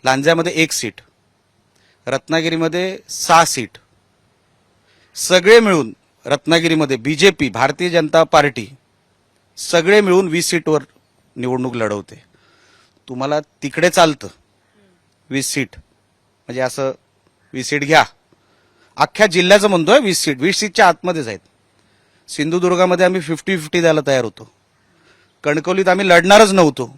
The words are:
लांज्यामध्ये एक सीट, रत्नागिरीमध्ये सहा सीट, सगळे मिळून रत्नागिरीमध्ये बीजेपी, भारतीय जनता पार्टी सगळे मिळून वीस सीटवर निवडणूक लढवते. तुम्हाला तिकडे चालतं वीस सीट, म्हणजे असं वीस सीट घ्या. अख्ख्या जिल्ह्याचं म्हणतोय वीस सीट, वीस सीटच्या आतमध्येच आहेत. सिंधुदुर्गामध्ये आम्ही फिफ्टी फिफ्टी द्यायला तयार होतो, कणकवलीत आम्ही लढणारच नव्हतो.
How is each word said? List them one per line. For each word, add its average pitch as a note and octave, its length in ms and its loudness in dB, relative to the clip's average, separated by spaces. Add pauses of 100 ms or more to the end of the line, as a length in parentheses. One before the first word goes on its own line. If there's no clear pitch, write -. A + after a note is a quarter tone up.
लांज्यामध्ये D#3 500 0
एक D#3+ 180 0
सीट, - 300 -10 (1040)
रत्नागिरीमध्ये E3 880 -4 (120)
सहा E3 360 2
सीट, - 320 -8 (1400)
सगळे F#3 440 4
मिळून F3 320 0 (340)
रत्नागिरीमध्ये D#3 720 0
बीजेपी, D3+ 520 0
भारतीय C3+ 400 -2
जनता E3 360 2
पार्टी C#3+ 420 0 (880)
सगळे F3 440 2
मिळून F#3+ 260 2
वीस D#3+ 220 -4
सीटवर D#3 340 -2 (520)
निवडणूक B2+ 400 -6
लढवते. G#2+ 400 -8 (920)
तुम्हाला C3+ 320 -6 (240)
तिकडे D#3 260 -2
चालतं D#3 380 0 (1000)
वीस C3+ 180 -4
सीट, - 280 -6
म्हणजे - 840 -16
असं C3+ 300 -4 (640)
वीस B2+ 160 -10
सीट C#3+ 140 -2
घ्या. C#3+ 200 4 (960)
अख्ख्या G#3 300 0
जिल्ह्याचं F#3 420 4
म्हणतोय F#3 300 2
वीस G3 240 -2
सीट, C3 180 -4
वीस F3+ 180 -2
सीटच्या G#3 280 2
आतमध्येच E3 400 -2
आहेत. G2+ 120 -12 (920)
सिंधुदुर्गामध्ये F3+ 760 0
आम्ही F3+ 160 -2
फिफ्टी E3 360 -6
फिफ्टी D#3+ 240 -4
द्यायला D#3 260 2
तयार C3+ 160 0
होतो, A2 260 -12 (920)
कणकवलीत E3 440 -2
आम्ही F#3+ 200 0
लढणारच F#3+ 440 6
नव्हतो. D3+ 340 2 (120)